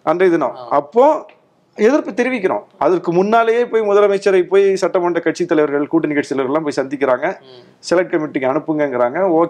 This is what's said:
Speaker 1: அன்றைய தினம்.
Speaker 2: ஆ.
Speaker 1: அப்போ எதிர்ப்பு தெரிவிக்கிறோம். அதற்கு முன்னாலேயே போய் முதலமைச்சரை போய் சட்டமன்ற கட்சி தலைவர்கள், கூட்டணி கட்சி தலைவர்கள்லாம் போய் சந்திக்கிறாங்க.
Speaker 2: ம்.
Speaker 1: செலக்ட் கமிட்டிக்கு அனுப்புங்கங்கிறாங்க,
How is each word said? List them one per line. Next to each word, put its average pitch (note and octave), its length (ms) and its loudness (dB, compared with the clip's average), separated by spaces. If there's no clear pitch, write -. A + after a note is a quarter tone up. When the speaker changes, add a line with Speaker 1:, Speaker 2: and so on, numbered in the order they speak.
Speaker 1:
அன்றைய F3 300 2
தினம். C3+ 220 -2
Speaker 2:
ஆ. B2 120 -16
Speaker 1:
அப்போ A3+ 580 2
எதிர்ப்பு C4 360 2
தெரிவிக்கிறோம். G3 520 -2
அதற்கு F3 360 0
முன்னாலேயே A3+ 520 2
போய் A3+ 160 0
முதலமைச்சரை G3+ 640 2
போய் G3 320 2
சட்டமன்ற F3 440 0
கட்சி E3+ 260 -2
தலைவர்கள், D3 420 0
கூட்டணி D3+ 260 0
கட்சி C#3+ 220 -2
தலைவர்கள்லாம் C3+ 280 -2
போய் C#3+ 220 -4
சந்திக்கிறாங்க. C3+ 540 -2
Speaker 2:
ம். - 540 -10
Speaker 1:
செலக்ட் F3+ 200 0
கமிட்டிக்கு D3 360 -2
அனுப்புங்கங்கிறாங்க, D3+ 1000 0